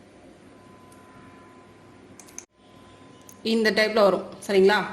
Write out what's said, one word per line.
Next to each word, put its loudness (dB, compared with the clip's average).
இந்த 0
டைப்ல -2
வரும். 2
சரிங்களா? 2